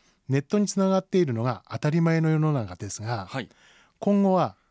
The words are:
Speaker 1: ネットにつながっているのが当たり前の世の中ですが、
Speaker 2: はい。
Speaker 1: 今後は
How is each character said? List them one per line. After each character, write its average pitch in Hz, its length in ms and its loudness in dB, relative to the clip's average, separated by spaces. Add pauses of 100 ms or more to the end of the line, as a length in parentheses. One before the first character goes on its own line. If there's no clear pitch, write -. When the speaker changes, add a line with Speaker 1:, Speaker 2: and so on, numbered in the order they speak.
(280)
Speaker 1:
ネ 135 120 0
ッ - 20 2
ト 208 160 -2
に 208 100 2
つ - 120 -4
な 190 80 2
が 190 100 2
っ 185 80 -2
て 190 140 0
い 175 80 4
る 123 80 -4
の 113 80 -4
が 123 260 -4
当 - 80 -8
た 151 140 -2
り 170 100 2
前 165 180 2
の 160 100 2
世 156 100 2
の 156 120 2
中 107 260 -4
で 101 120 -10
す - 140 -10
が、 107 260 -6
Speaker 2:
は 131 120 -8
い。 95 60 -12 (520)
Speaker 1:
今 202 220 2
後 196 100 4
は 156 240 0 (160)